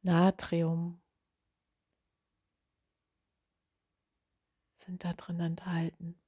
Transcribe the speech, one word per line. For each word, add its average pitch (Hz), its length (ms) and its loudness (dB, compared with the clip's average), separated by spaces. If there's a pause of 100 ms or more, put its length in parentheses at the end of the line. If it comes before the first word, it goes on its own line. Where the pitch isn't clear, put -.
Natrium 170 960 2 (3750)
sind - 300 -12
da 175 80 -2
drin 170 280 -6
enthalten. 170 880 -4